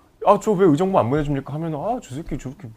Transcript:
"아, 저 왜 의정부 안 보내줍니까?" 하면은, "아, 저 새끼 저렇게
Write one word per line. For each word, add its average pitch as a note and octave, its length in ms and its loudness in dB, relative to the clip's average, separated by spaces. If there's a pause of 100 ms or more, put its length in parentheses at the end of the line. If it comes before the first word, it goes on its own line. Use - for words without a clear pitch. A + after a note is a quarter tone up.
(280)
"아, G3+ 120 6
저 G#3+ 140 -2
왜 F#3+ 140 4
의정부 F3+ 320 4
안 A2+ 100 2
보내줍니까?" C#3+ 460 -2
하면은, D#3 240 -6
"아, G#3+ 240 -4
저 - 120 -16
새끼 D#3+ 220 -8
저렇게 B2+ 400 -14